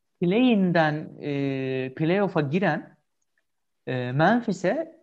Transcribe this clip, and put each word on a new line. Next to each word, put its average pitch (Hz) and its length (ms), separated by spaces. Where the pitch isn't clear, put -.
Play-in'den, 180 880
e, 135 760
playoff'a 175 460
giren, 170 560
e, 127 240
Memphis'e 214 920